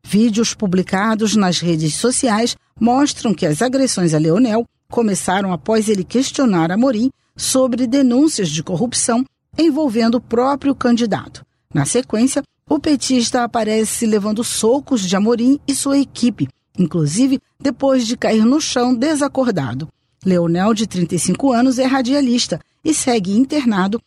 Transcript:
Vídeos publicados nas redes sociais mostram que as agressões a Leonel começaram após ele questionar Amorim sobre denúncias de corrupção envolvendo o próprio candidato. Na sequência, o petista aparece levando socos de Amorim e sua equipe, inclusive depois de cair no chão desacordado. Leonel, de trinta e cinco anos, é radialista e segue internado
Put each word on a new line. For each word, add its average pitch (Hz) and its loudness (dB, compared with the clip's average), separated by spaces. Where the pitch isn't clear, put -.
Vídeos 220 0
publicados 208 -2
nas 185 2
redes 160 0
sociais 233 -2
mostram 247 0
que - -4
as 151 0
agressões 233 0
a 156 2
Leonel 214 2
começaram 196 -2
após 214 0
ele 196 0
questionar 220 0
Amorim 240 0
sobre 262 0
denúncias 254 2
de 151 -4
corrupção 233 -2
envolvendo 254 2
o 233 0
próprio 269 0
candidato. 233 -2
Na 139 0
sequência, 247 0
o 302 0
petista 254 0
aparece 220 -2
levando 214 0
socos 254 0
de 185 -2
Amorim 233 2
e 277 -2
sua 277 0
equipe, 233 -2
inclusive 180 0
depois 269 0
de 254 -4
cair 220 2
no 269 4
chão 254 0
desacordado. 233 -2
Leonel, 180 2
de 214 -2
trinta 180 -4
e - 0
cinco 262 0
anos, 240 2
é 262 0
radialista 254 0
e 311 0
segue 202 -2
internado 233 0